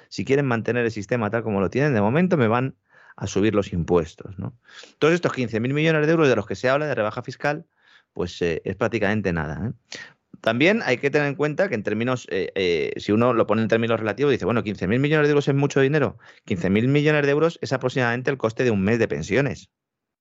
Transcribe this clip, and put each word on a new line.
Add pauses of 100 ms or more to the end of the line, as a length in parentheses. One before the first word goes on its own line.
si
quieren
mantener
el
sistema
tal
como
lo
tienen,
de
momento
me
van (400)
a
subir
los
impuestos",
¿no? (460)
Todos
estos
quince
mil
millones
de
euros
de
los
que
se
habla
de
rebaja
fiscal, (460)
pues,
eh,
es
prácticamente
nada,
¿eh? (440)
También
hay
que
tener
en
cuenta
que
en
términos,
eh,
eh,
si
uno
lo
pone
en
términos
relativos,
dice,
"Bueno,
quince
mil
millones
de
euros
es
mucho
dinero". (260)
Quince
mil
millones
de
euros
es
aproximadamente
el
coste
de
un
mes
de
pensiones. (520)